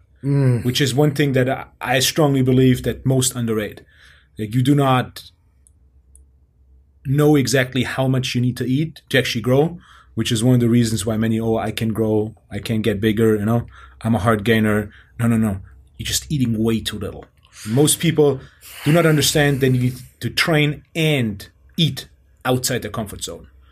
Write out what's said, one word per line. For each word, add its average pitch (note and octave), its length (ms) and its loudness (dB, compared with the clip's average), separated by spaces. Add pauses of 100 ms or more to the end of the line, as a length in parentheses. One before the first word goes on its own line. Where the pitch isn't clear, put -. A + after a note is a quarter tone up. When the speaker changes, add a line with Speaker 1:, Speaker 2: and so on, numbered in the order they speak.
(240)
Speaker 1:
Mm. C3+ 400 2
Speaker 2:
which B2+ 160 -2
is B2+ 140 0
one D3 220 2
thing C#3+ 180 0
that B2+ 160 2
I, - 160 -6 (160)
I B2+ 180 -2
strongly C#3 440 2
believe B2+ 400 4
that A#2 200 -6
most C3 320 0
underrate. A2 460 -4 (560)
Like, G#2+ 160 -8
you B2+ 80 2
do C#3+ 140 2
not C3 560 0 (1700)
know D3 300 4
exactly C3 480 0
how C3 240 -2
much C3 260 0
you B2 80 0
need B2 160 0
to B2 80 -6
eat D3 440 -4
to C3+ 80 0
actually A#2+ 240 -2
grow, C#3+ 380 0 (360)
which A2 160 -2
is A2 120 0
one B2+ 100 4
of A#2+ 80 2
the A#2 80 2
reasons A2+ 360 2
why A2 120 -2
many, A2+ 220 0
"Oh, A2+ 180 0
I G#2+ 140 -4
can A2+ 200 -4
grow, A2 440 -2 (140)
I G2+ 100 -10
can A2 220 -4
get G#2 200 -2
bigger, A2 340 2
you G2+ 100 -2
know, A#2 200 0 (360)
I'm A2+ 140 0
a G#2 40 0
hard G#2 260 0
gainer." G#2+ 460 2 (280)
No, A#2 80 0
no, A#2 80 2
no. G#2+ 240 0 (380)
You're A2+ 100 -10
just - 240 -6
eating A#2 320 0
way A2+ 160 0
too G2+ 180 -8
little. - 280 -12 (420)
Most C#3 320 2
people D3 400 2 (460)
do D3 80 4
not E3+ 120 4
understand C#3+ 540 2
they C3 100 2
need B2+ 260 0 (260)
to A#2 80 -4
train D3+ 540 0 (120)
and C3+ 540 -2 (260)
eat C#3 320 -2 (380)
outside B2+ 380 -2
their G#2+ 80 -10
comfort - 320 -10
zone. - 240 -12 (240)